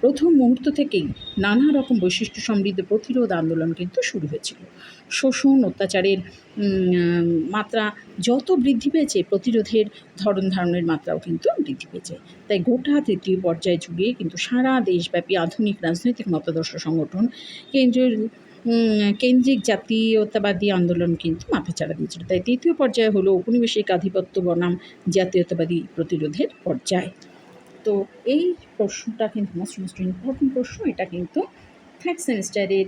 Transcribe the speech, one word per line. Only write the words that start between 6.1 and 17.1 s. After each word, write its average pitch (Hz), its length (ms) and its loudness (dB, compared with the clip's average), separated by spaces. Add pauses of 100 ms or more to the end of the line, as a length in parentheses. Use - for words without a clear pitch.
উম, 175 920 2
মাত্রা 214 420 -2 (280)
যত 240 320 0
বৃদ্ধি 269 380 2
পেয়েছে, 277 340 0
প্রতিরোধের 214 640 0 (320)
ধরন 190 320 0
ধারণের 175 360 0
মাত্রাও 160 340 -2
কিন্তু 165 300 -2 (160)
বৃদ্ধি - 260 -8
পেয়েছে। 180 240 -12 (320)
তাই 202 120 0
গোটা 262 420 2
তৃতীয় 185 400 0
পর্যায় 170 360 0
জুড়ে 175 360 -2
কিন্তু 175 240 -6
সারা 254 440 0
দেশব্যাপী 180 540 0
আধুনিক 196 460 0
রাজনৈতিক 175 460 -2
মতাদর্শ 160 480 -4
সংগঠন, 165 520 -2 (440)